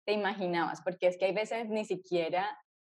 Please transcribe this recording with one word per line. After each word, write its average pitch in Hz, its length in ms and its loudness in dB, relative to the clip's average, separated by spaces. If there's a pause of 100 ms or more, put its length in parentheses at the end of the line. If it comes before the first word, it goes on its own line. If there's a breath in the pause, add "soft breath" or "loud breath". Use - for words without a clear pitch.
te 208 80 2
imaginabas, 190 680 0
porque 180 240 0
es 180 100 4
que 190 100 2
hay 190 60 4
veces 220 380 -2
ni 214 140 0
siquiera 175 600 0 (380)